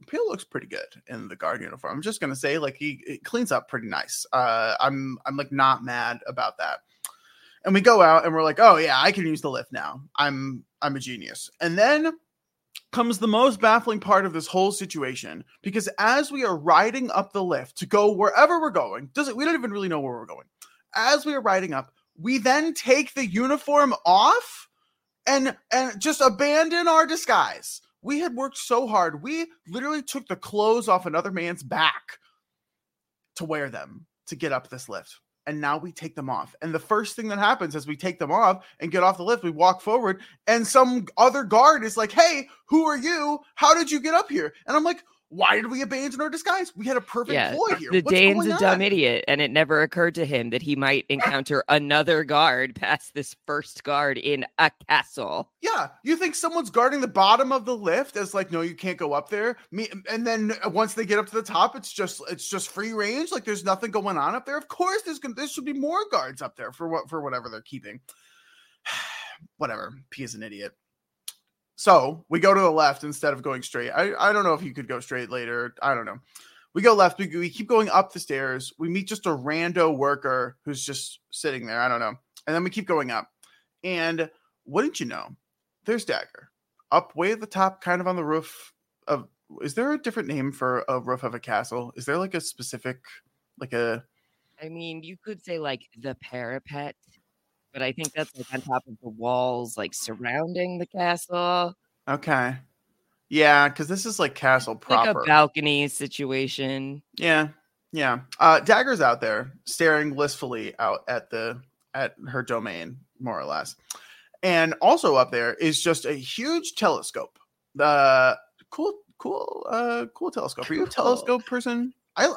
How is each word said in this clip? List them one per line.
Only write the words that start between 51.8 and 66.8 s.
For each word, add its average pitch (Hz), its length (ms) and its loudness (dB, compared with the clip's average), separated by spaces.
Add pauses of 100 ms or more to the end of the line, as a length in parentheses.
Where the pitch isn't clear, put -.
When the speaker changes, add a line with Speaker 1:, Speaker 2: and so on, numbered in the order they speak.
Speaker 2:
guard 135 500 2
past - 380 -2
this - 240 -10 (100)
first - 380 -8
guard 143 320 0
in 139 300 -2 (120)
a 156 120 6 (180)
castle. 131 600 -2 (120)
Speaker 1:
Yeah, 349 260 -2 (160)
you 320 120 0
think 339 180 -4
someone's 330 340 -4
guarding 262 320 2
the 254 80 -2
bottom 214 420 6
of 262 140 0
the 247 100 -4
lift 208 440 -2
as, 196 160 -6
like, 190 180 -4
"No, 165 80 -2
you 170 140 -6
can't 180 240 -6
go 147 160 -2
up 147 160 -4
there." 220 260 -2 (160)
Me, 214 160 -6 (220)
and 226 160 -4
then 220 260 0 (140)
once 208 260 0
they 220 140 -4
get 208 120 2
up 214 100 0
to 208 60 -18
the 220 80 -2
top, 208 320 2
it's 220 160 -14
just, - 300 -8 (100)
it's - 160 -10
just - 220 -6
free 214 240 -8
range. 226 400 -4
Like, 254 140 -6
there's 202 180 -6
nothing 196 260 0
going 202 280 -2
on 156 160 0
up 254 100 -8
there. 285 140 -6
Of 294 100 -12
course, 381 340 -2
there's 311 160 -10
gonna, 247 160 -10
there 294 140 -8
should 285 160 -10
be 294 80 -6
more 320 380 -2
guards 135 320 -2
up 127 140 -12
there 113 140 -12
for 165 180 -10